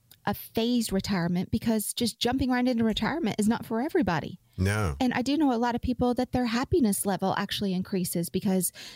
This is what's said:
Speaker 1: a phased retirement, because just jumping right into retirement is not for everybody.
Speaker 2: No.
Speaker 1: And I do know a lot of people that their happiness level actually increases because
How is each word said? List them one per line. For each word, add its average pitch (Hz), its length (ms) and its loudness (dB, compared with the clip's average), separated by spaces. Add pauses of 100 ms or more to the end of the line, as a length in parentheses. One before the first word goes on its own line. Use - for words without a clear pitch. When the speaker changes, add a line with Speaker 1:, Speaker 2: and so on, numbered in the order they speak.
(240)
Speaker 1:
a 208 80 0
phased 233 580 -2
retirement, 180 600 0
because 220 420 0
just - 260 -4
jumping 254 320 0
right 247 160 2
into 233 160 2
retirement 226 560 0
is 202 80 2
not - 200 2
for 226 160 -2
everybody. 190 580 0 (160)
Speaker 2:
No. 98 440 2
Speaker 1:
And 151 120 2
I - 80 -2
do 269 160 0
know 285 160 4
a 226 60 0
lot 240 160 0
of 233 80 -4
people 247 320 0
that 247 180 -2
their 254 140 0
happiness 233 580 2
level 190 320 0
actually 196 380 -2
increases 180 560 -2
because 190 420 0 (240)